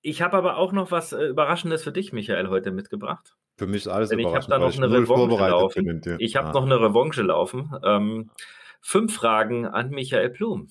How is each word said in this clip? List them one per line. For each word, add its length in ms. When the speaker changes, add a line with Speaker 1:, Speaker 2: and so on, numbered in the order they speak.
Speaker 1:
ich 200
hab 120
aber 220
auch 160
noch 180
was, 220
äh, 140
Überraschendes 580
für 80
dich, 200
Michael, 360
heute 240
mitgebracht. 640
Speaker 2:
Für 120
mich 140
ist 60
alles 220
Speaker 1:
Denn 80
ich 80
hab 60
Speaker 2:
überraschend, 200
Speaker 1:
da 40
Speaker 2:
weil 100
Speaker 1:
noch 60
Speaker 2:
ich 60
Speaker 1:
eine 100
Speaker 2:
null 160
Speaker 1:
Revanche 160
Speaker 2:
vorbereitet 320
Speaker 1:
laufen. 320
Speaker 2:
bin 120
in 60
dir. 160
Speaker 1:
Ich 180
hab 100
Speaker 2:
Ah. 60
Speaker 1:
noch 120
eine 160
Revanche 420
laufen. 500
Ähm, 460
fünf 320
Fragen 520
an 240
Michael 400
Blum. 400